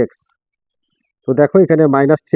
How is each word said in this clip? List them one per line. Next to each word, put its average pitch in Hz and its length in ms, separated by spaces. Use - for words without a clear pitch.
এক্স। - 160
তো - 40
দেখো 147 160
এখানে 160 180
মাইনাস 139 300
থ্রি - 100